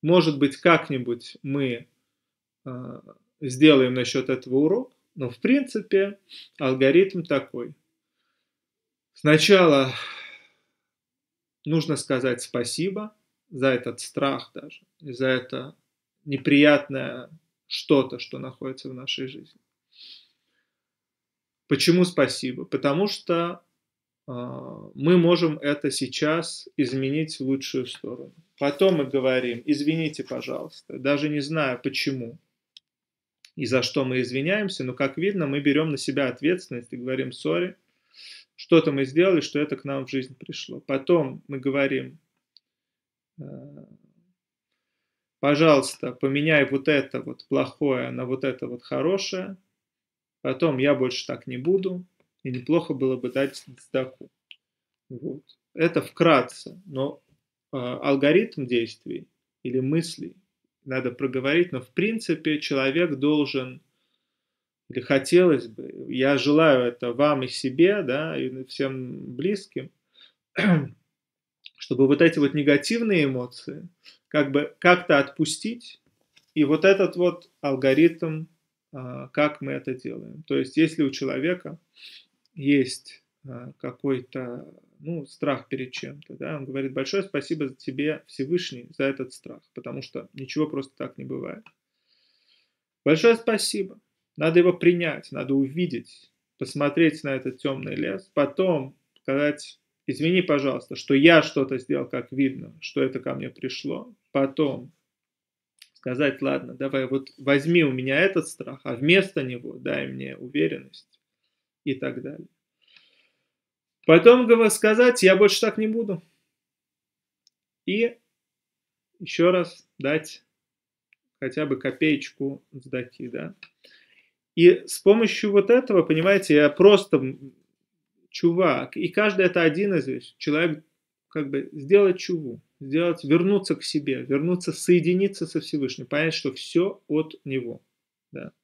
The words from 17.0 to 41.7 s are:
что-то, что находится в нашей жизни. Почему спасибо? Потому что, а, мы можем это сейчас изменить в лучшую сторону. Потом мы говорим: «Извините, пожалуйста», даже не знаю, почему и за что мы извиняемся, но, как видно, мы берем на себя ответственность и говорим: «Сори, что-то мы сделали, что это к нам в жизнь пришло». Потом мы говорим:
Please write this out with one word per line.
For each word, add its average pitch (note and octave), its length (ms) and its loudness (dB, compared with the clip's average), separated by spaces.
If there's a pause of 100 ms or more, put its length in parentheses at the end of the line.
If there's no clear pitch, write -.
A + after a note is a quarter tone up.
что-то, C3 520 0
что - 200 -14
находится C3 500 -12
в C3 60 -14
нашей C3 340 -10
жизни. - 320 -20 (2000)
Почему E3 380 4
спасибо? C3+ 600 -2
Потому D#3+ 440 -2
что, E3+ 540 -4 (640)
а, B2 680 -12
мы E3+ 240 6
можем E3+ 400 4
это D3 320 -2
сейчас - 800 -4 (100)
изменить C#3 600 -2
в - 40 -8
лучшую C3+ 440 -4
сторону. - 460 -14 (260)
Потом F3 380 2
мы C#3+ 80 0
говорим: B2+ 640 0
«Извините, D3 580 -2
пожалуйста», B2+ 760 -12
даже C#3+ 300 0
не D3+ 120 -2
знаю, C#3 420 -4
почему B2+ 560 -6 (1160)
и D3 100 -6
за B2 160 0
что C3+ 220 -2
мы B2+ 180 -2
извиняемся, D3+ 600 -4
но, B2+ 100 -8
как C3+ 240 -4
видно, F#3 280 -2
мы C#3 140 -4
берем D3 300 2
на C#3 80 -4
себя C3+ 300 -2
ответственность C#3 640 -4
и C3 40 -12
говорим: C3 360 -6
«Сори, F3 440 -4 (800)
что-то D#3+ 360 4
мы C#3 120 0
сделали, D#3+ 360 2
что - 200 -6
это D3 160 -4
к - 80 -16
нам C#3 220 -8
в - 40 -16
жизнь B2+ 240 -6
пришло». - 460 -16
Потом C3+ 680 0
мы C#3 100 -8
говорим: C3+ 600 -2 (1200)